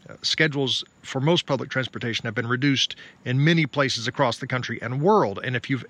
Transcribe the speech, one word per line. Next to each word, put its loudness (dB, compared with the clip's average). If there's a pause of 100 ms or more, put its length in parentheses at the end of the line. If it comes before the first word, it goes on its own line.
Uh, -16
schedules 0 (180)
for -8
most 2
public -2
transportation -4
have -6
been -2
reduced 2 (300)
in 2
many 4
places -2
across 0
the -10
country -4
and -4
world, 4
and -2
if -6
you've -2